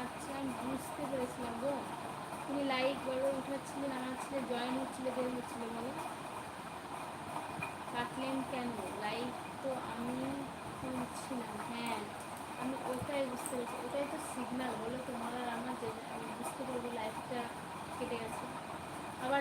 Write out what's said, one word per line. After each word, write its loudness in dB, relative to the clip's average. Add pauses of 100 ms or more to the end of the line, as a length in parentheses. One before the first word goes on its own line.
আচ্ছা, -4 (100)
আমি 2 (100)
বুঝতে 0
পেরেছিলাম 2
গো। 4 (720)
তুমি 4
লাইক 6 (100)
বারবার 6
উঠাচ্ছিলে, 0
নামাচ্ছিলে, 0 (100)
জয়েন 2
হচ্ছিলে, 0
বের 4
হচ্ছিলে, -2
বলো। 0 (2000)
কাটলেন 2 (140)
কেন? 2 (360)
লাইক 2 (300)
তো 2 (240)
আমি 0 (600)
খুলছিলাম। -2 (160)
হ্যাঁ, 2 (640)
আমি 2 (160)
ওটাই 2
বুঝতে 0
পেরেছি, 0
ওটাই 2
তো -2 (120)
সিগন্যাল, 0
বলো। 0
তোমার 0 (100)
আর 2 (100)
আমার 0
যে 0 (240)
আমি -2 (120)
বুঝতে -2
পারবো 0 (100)
লাইভটা 0 (560)
কেটে 0
গেছে। -2 (800)
আবার 6